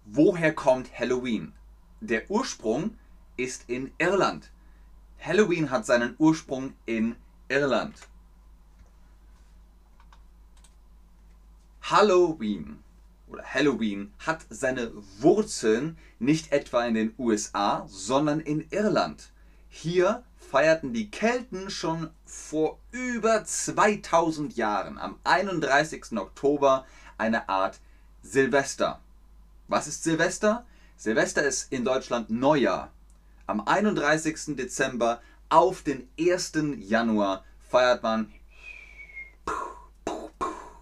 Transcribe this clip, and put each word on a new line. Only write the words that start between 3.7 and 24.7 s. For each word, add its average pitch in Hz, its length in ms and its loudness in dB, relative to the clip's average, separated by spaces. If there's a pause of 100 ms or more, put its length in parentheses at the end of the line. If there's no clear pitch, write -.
Irland. 160 520 0 (680)
Halloween 170 500 0
hat 123 160 -2
seinen 120 320 2
Ursprung 151 560 0 (120)
in 113 300 -2 (320)
Irland. 127 480 0 (3750)
Halloween 165 1000 2 (480)
oder - 160 -14
Halloween 110 720 -2
hat - 320 -6
seine 127 420 -4 (280)
Wurzeln 156 800 2 (200)
nicht 151 340 0
etwa 127 340 0
in 117 100 0
den 110 220 0
U 117 140 0
S 104 220 -2
A, 104 340 0
sondern 135 520 0
in 151 320 -4
Irland. 135 600 -2 (360)
Hier 180 560 0 (140)
feierten 147 560 2
die 110 180 -4
Kelten 214 580 -2
schon 160 400 -6 (160)
vor - 540 -4 (120)
über 233 520 0
zweitausend 165 1120 0
Jahren 101 420 -2